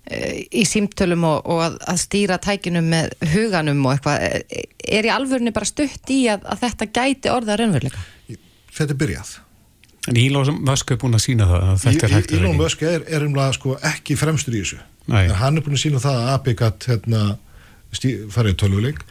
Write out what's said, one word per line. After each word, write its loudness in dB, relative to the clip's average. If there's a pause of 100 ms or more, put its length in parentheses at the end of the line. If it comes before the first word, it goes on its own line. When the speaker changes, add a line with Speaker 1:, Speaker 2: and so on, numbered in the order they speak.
Speaker 1:
eh, -8
í 2
símtölum 0
og, 0
og 0
að, -4 (100)
að -2
stýra 0
tækjunum -2
með 0 (180)
huganum 2
og 2
eitthvað. -2 (400)
Er 0
í 2
alvörunni -2
bara -4
stutt -4
í 2
að, 0
að -8
þetta -4
gæti 0
orðið 0
að 0
raunveruleika? 0 (680)
Speaker 2:
Þetta -2
er -2
byrjað. -4 (680)
Speaker 3:
En 0
Elon 2
Musk 0
er 0
búinn 2
að 2
sýna 4
það, 4
að 4
þetta 4
er 4
Speaker 2:
Í-, 4
Speaker 3:
hægt, 2
er 2
Speaker 2:
Elon 4
Speaker 3:
ekki? 2
Speaker 2:
Musk 0
er, 0
er -2
einhverjað, 0
sko, -4
ekki -2
fremstur 0
í -2
þessu. -8 (280)
Speaker 3:
Nei. 4
Speaker 2:
En 2
hann 2
er -2
búinn -2
að 0
sýna 2
það 2
að 0
A 2
P 0
gat, 0
hérna, 0 (720)
stí-, -2 (120)
farið 2
í -4
tölvuleik. 0 (120)